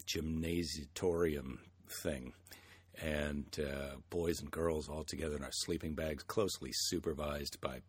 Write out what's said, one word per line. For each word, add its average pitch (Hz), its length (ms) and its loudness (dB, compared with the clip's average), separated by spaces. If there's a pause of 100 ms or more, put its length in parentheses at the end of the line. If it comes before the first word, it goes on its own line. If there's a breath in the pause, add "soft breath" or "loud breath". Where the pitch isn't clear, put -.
gymnasiatorium 80 1500 2 (420)
thing, 65 300 -2 (680 loud breath)
and, 73 460 2 (140)
uh, 69 340 -2 (160)
boys 85 300 2
and 71 100 -6
girls 80 380 2
all 78 160 -4
together 76 320 -2
in 69 80 -4
our 73 80 -6
sleeping 82 420 0
bags, 78 300 -2
closely 90 480 0
supervised 73 880 0
by 65 280 -4